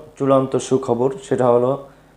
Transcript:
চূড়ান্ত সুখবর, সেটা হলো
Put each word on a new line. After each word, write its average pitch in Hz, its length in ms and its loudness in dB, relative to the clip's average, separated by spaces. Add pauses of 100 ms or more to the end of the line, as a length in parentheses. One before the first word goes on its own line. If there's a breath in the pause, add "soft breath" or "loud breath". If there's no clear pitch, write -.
(200)
চূড়ান্ত 135 360 2
সুখবর, 127 680 -2
সেটা 127 240 0
হলো 123 420 0 (280 loud breath)